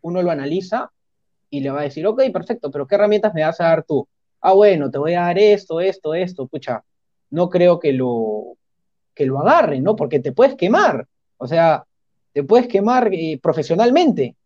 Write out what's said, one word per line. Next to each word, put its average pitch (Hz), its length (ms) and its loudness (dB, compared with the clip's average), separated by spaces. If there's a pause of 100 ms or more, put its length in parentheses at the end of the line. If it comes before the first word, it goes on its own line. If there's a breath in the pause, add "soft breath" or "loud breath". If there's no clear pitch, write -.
Uno 175 200 -4
lo 175 80 0
analiza 165 600 -6 (600)
y 143 100 -8
le 135 100 -6
va 143 100 -6
a 147 40 -4
decir, 151 220 -6
"Ok, 240 160 0 (100)
perfecto, - 380 -8
pero 139 160 -8
¿qué 202 80 -2
herramientas 208 400 2
me 156 100 -2
vas 165 160 -4
a 170 40 0
dar 165 200 2
tú?". 139 240 -4 (320)
"Ah, 185 140 4
bueno, 190 360 4
te 135 80 -8
voy 156 160 -2
a 175 80 0
dar 175 160 0
esto, 202 420 2
esto, 185 340 -4
esto". 180 320 -6
Pucha, 131 360 -8 (460)
no 175 220 -2
creo 175 280 4
que 151 140 0
lo, 117 640 -4 (580)
que 143 120 -2
lo 135 140 -2
agarren, 185 420 2
¿no? 208 140 0
Porque 143 240 -2
te 131 120 -8
puedes 262 220 2
quemar, 214 520 0 (300)
o 131 100 -12
sea, 160 380 2 (480)
te 143 120 -4
puedes 240 240 4
quemar, 226 440 2
eh, 160 300 -4
profesionalmente, 170 1040 0